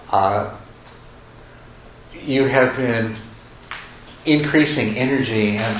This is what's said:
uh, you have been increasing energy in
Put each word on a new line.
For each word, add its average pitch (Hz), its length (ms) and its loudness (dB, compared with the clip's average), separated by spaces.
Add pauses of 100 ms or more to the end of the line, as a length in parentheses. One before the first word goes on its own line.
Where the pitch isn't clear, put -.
(120)
uh, 101 420 0 (1700)
you 135 220 2
have 131 320 4
been 117 400 -2 (1080)
increasing 147 680 2
energy 110 600 0
in 110 240 -2